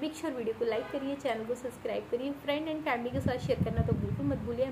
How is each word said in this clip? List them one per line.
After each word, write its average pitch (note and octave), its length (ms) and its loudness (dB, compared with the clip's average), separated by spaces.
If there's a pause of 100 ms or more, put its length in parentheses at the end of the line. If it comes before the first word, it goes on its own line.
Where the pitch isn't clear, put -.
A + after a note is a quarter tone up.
make D#4 200 -4
sure D#4 140 -2
वीडियो A3+ 240 -2
को A#3+ 60 2
लाइक A3+ 260 0
करिए, C#4 240 -2
चैनल A3+ 300 -2
को A#3+ 100 0
सब्सक्राइब A3+ 560 -4
करिए, C4 220 0 (120)
friend D#4 280 0
and D#4 140 -2
family B3 260 0
के C4+ 60 2
साथ B3+ 280 2
share - 180 4
करना A3+ 220 2
तो A#4+ 60 6
बिल्कुल C#4 320 0
मत C#4 200 2
भूलिए। A#3+ 260 0